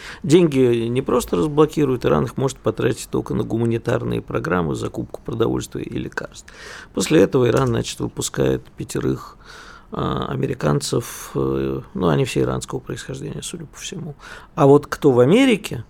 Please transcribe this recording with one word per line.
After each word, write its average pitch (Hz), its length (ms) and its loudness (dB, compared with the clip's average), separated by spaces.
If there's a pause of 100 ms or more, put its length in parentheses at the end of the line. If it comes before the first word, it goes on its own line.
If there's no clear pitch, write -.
(240)
деньги 135 640 4
не 123 160 -2
просто 226 320 0
разблокируют, 151 720 2
Иран 143 200 2
их - 120 -8
может 135 200 -2
потратить - 540 -2
только 127 240 -4
на 117 80 -2
гуманитарные 117 800 -2
программы, 90 520 -2
закупку - 500 -8
продовольствия 120 600 -2
и - 160 -8
лекарств. - 520 -10 (440)
После 180 260 4
этого 131 260 4
Иран, 127 200 2
значит, 117 320 -4
выпускает - 640 -2 (140)
пятерых, - 600 -6 (540)
а, 135 380 -4
американцев, 135 1080 -4
э, 67 460 -2 (120)
ну, 180 140 -2
они 135 180 2
все - 160 -2
иранского 127 380 -4
происхождения, 139 640 -10
судя 165 220 -12
по - 120 -20
всему. 160 380 -12 (400)
А 151 100 6
вот 143 220 8
кто - 240 4
в 120 80 6
Америке 185 720 4